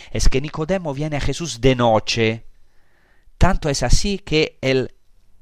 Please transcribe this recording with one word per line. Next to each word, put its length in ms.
es 180
que 120
Nicodemo 520
viene 240
a 40
Jesús 380
de 160
noche. 680
Tanto 280
es 140
así 380
que 420
el 300